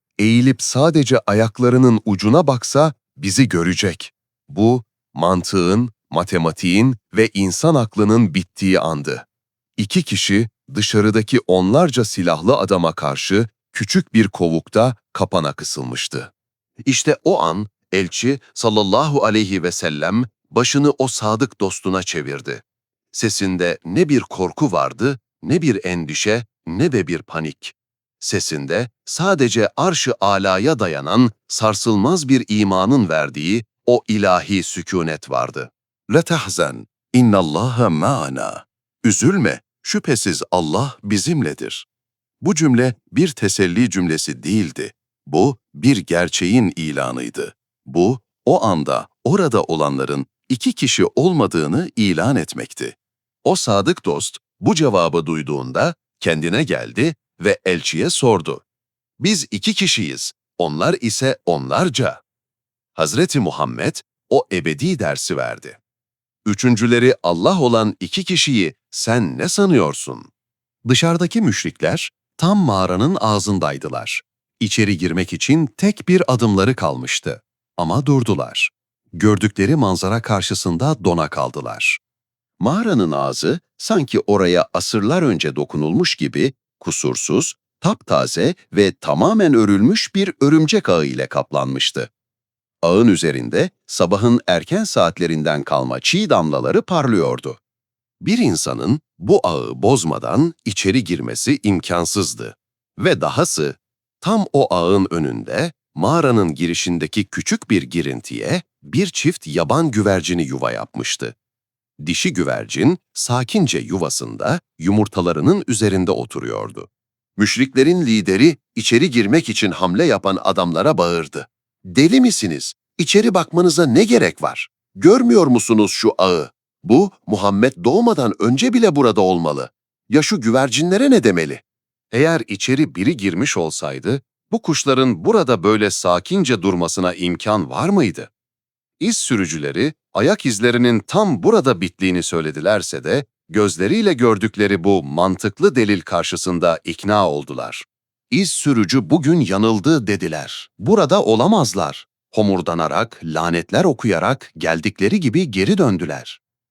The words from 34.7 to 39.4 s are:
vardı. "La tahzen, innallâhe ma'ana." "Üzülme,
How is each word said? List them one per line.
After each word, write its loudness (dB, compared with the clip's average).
vardı. -6
"La 4
tahzen, -4
innallâhe 2
ma'ana." -4
"Üzülme, 2